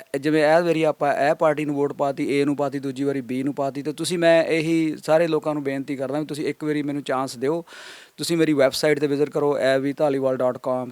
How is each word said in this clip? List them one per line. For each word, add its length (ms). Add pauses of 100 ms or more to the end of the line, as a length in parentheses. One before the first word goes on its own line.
(160)
ਇਹ, 40
ਜਿਵੇਂ 260
ਇਹ 180
ਵਾਰੀ 200
ਆਪਾਂ 320
ਇਹ 200
ਪਾਰਟੀ 300
ਨੂੰ 100
ਵੋਟ 180
ਪਾਤੀ, 400
ਏ 120
ਨੂੰ 100
ਪਾਤੀ, 240
ਦੂਜੀ 240
ਵਾਰੀ 180
ਬੀ 220
ਨੂੰ 120
ਪਾਤੀ, 260
ਤੇ 120
ਤੁਸੀਂ, 260
ਮੈਂ 240
ਇਹੀ 600
ਸਾਰੇ 220
ਲੋਕਾਂ 260
ਨੂੰ 100
ਬੇਨਤੀ 320
ਕਰਦਾ 240
ਵੀ 60
ਤੁਸੀਂ 200
ਇੱਕ 180
ਵਾਰੀ 200
ਮੈਨੂੰ 200
ਚਾਂਸ 340
ਦਿਓ। 280 (520)
ਤੁਸੀਂ 200
ਮੇਰੀ 160
ਵੈੱਬਸਾਈਟ 440
'ਤੇ 100
ਵਿਜ਼ਿਟ 220
ਕਰੋ, 300
ਏ 200
ਵੀ 140
ਧਾਲੀਵਾਲ 440
ਡਾਟ 260
ਕਾਮ, 280